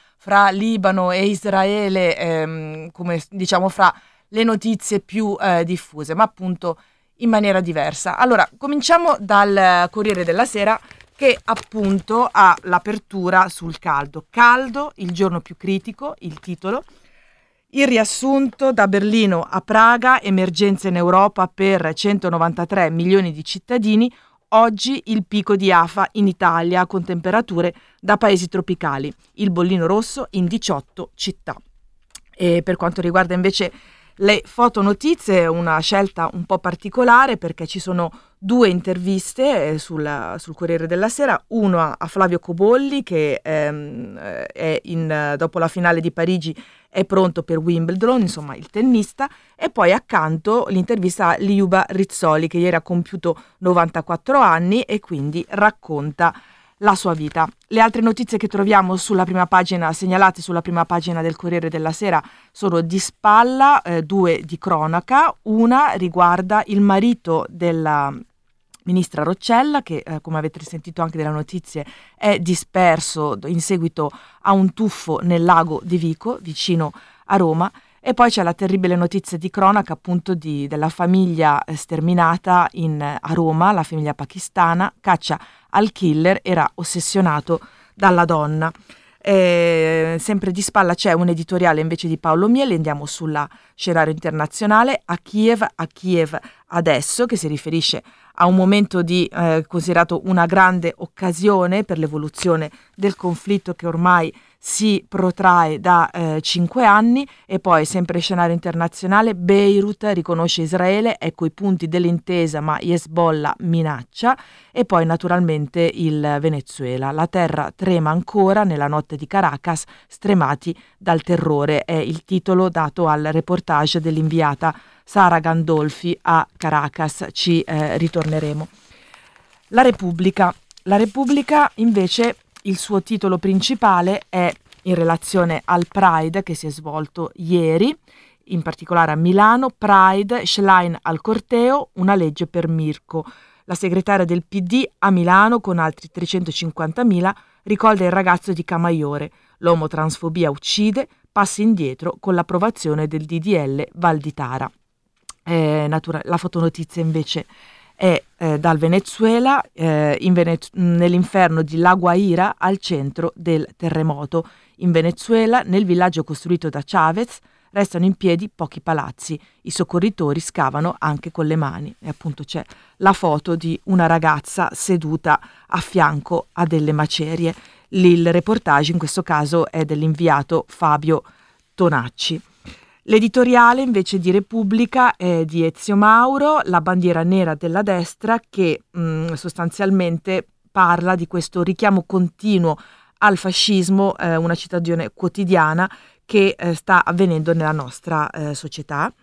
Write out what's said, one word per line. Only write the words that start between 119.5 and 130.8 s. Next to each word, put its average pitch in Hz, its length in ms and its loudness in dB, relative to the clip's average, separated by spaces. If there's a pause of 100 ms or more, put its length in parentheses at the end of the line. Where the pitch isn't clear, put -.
stremati 170 720 -2 (200)
dal 165 260 0
terrore, 151 640 0
è 165 100 -6
il 151 300 -4
titolo 185 440 0
dato 165 380 -2
al 151 180 2
reportage 160 760 -2
dell'inviata 156 760 0 (300)
Sara 175 360 4
Gandolfi 160 800 -2
a 165 240 2 (100)
Caracas, 151 760 -4
ci, 165 300 0
eh, 151 340 -4
ritorneremo. 156 720 -4 (1000)
La 233 140 2
Repubblica. 185 720 0 (280)